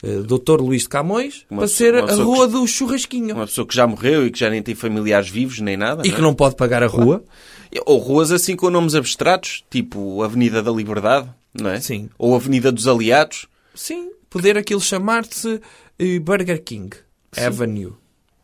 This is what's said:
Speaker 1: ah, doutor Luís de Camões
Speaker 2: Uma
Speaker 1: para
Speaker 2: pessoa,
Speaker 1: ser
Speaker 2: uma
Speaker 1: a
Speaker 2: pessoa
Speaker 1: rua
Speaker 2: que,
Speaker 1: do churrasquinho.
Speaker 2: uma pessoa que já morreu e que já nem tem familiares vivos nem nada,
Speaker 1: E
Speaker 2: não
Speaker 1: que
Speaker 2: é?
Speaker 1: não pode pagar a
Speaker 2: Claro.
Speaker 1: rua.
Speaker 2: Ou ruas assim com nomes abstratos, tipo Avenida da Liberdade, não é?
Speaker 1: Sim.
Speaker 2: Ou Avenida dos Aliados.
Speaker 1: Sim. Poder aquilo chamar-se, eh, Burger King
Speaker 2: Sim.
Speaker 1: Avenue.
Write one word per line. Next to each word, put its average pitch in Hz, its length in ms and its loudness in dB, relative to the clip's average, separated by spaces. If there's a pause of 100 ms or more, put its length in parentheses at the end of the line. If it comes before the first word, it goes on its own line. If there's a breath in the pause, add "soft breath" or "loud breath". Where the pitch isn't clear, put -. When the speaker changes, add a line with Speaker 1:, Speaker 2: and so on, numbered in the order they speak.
Speaker 1:
ah, 101 220 -6
doutor 131 360 2
Luís 127 220 0
de - 60 -10
Camões 208 600 -4
Speaker 2:
Uma 202 120 -8
Speaker 1:
para 208 60 0
Speaker 2:
pessoa, 202 100 -2
Speaker 1:
ser 233 180 4
Speaker 2:
uma 240 80 4
Speaker 1:
a 208 40 -2
Speaker 2:
pessoa 208 180 2
Speaker 1:
rua 254 220 6
Speaker 2:
que, 220 60 -2
Speaker 1:
do 254 140 0
churrasquinho. 247 680 -4
Speaker 2:
uma 214 120 -4
pessoa - 200 -4
que - 80 -6
já 123 100 6
morreu 123 400 2
e 117 60 0
que - 80 -10
já 113 100 0
nem 110 140 -4
tem 113 120 -6
familiares 107 540 0
vivos 120 300 -4
nem 101 160 -2
nada, 120 300 -2
Speaker 1:
E - 40 4
Speaker 2:
não 156 60 -2
Speaker 1:
que 117 60 0
Speaker 2:
é? - 20 4
Speaker 1:
não 151 100 4
pode 135 220 2
pagar 120 280 0
a 117 60 2
Speaker 2:
Claro. 117 160 2
Speaker 1:
rua. 165 180 4 (640 loud breath)
Speaker 2:
Ou 143 120 6
ruas 143 340 2
assim 185 240 0
com 180 140 0
nomes 170 260 2
abstratos, 156 760 0
tipo 101 540 -4
Avenida 113 400 2
da 117 80 0
Liberdade, 110 580 0 (240)
não 107 160 -4
é? 101 120 -4
Speaker 1:
Sim. 107 360 -8
Speaker 2:
Ou 120 180 4
Avenida 127 360 2
dos 117 160 -2
Aliados. 123 600 2 (260)
Speaker 1:
Sim. 349 380 -12 (180)
Poder 196 280 0
aquilo 208 240 -4
chamar-se, 226 760 -4 (400 loud breath)
eh, 175 200 0
Burger 180 440 -2
King 101 320 -14 (380)
Speaker 2:
Sim. - 80 -6
Speaker 1:
Avenue. 113 520 -4 (500)